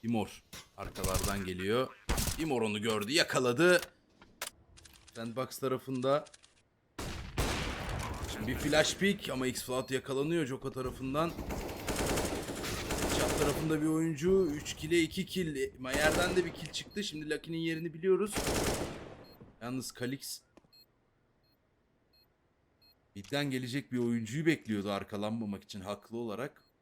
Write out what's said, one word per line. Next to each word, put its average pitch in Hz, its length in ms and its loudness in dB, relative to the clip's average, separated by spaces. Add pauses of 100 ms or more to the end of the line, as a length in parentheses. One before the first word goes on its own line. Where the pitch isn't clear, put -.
Imor 113 400 -2 (340)
arkalardan 98 680 -2
geliyor. 98 480 0 (460)
Imor 143 220 2
onu 107 200 2
gördü, 107 300 0
yakaladı. 156 720 6 (1300)
Sandbox 117 440 -6
tarafında. 135 640 2 (2000)
Şimdi 107 140 -4
bir 127 80 0
flash 151 420 4
pick 196 320 2
ama 131 180 0
X - 180 -2
Cloud 127 240 -2
yakalanıyor 139 560 0
Joko 131 260 -6
tarafından. 131 600 -2 (1900)
Chat 151 220 2
tarafında 151 420 2
bir 156 60 2
oyuncu. 165 640 4
Üç 147 220 -6
kill'e 165 260 2
iki 170 260 2
kill. 147 540 -2
Mayer'den 156 560 4
de 180 100 2
bir 165 80 -4
kill - 180 -10
çıktı. - 320 -6
Şimdi 151 260 -6
Lucky'nin 156 280 -4
yerini 165 360 -2
biliyoruz. 190 400 4 (1300)
Yalnız 123 300 -4
Kalix - 500 -6 (2750)
midden 139 360 -2
gelecek 127 400 -2
bir 123 60 0
oyuncuyu 117 480 2
bekliyordu 104 460 2
arkalanmamak 104 720 -2
için - 180 -12
haklı 101 360 -8
olarak. 117 460 -6 (180)